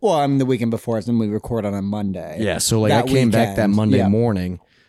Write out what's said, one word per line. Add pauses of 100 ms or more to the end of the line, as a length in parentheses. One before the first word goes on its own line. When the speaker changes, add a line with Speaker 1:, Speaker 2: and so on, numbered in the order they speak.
Speaker 1:
well,
I
mean,
the
weekend
before
is
when
we
record
on
a
Monday.
Speaker 2:
Yeah,
so,
like,
Speaker 1:
That
Speaker 2:
I
came
back
that
Speaker 1:
weekend.
Speaker 2:
Monday
Speaker 1:
Yeah.
Speaker 2:
morning, (280)